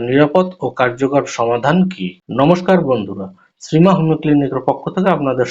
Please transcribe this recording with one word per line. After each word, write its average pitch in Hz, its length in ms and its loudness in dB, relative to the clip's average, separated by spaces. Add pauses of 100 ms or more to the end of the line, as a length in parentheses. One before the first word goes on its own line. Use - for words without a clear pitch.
নিরাপদ 147 380 2 (140)
ও 135 100 -4
কার্যকর 127 520 0 (140)
সমাধান 120 400 0 (160)
কি। 95 140 -8 (340)
নমস্কার 175 400 4
বন্ধুরা, 101 460 -4 (360)
শ্রীমা 170 340 4
হোমিও 160 260 0
ক্লিনিকের 139 460 0
পক্ষ 131 140 -2 (120)
থেকে 170 220 0
আপনাদের 131 340 -2